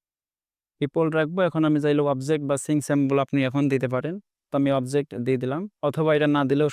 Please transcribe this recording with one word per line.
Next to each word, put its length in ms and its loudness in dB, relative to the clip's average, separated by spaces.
পিপল 260 0
রাখবো। 300 0
এখন 160 0
আমি 160 2
চাইলে 220 2
অবজেক্ট 360 -2
বা 140 0
সিং 160 0
সিম্বল 440 0
আপনি 140 -4
এখন 200 -2
দিতে 200 0
পারেন, 260 -4
তো 80 -4
আমি 120 2
অবজেক্ট 380 -2
দিয়ে 160 0
দিলাম, 200 -4
অথবা 320 0
এটা 220 2
না 140 2
দিলেও 220 2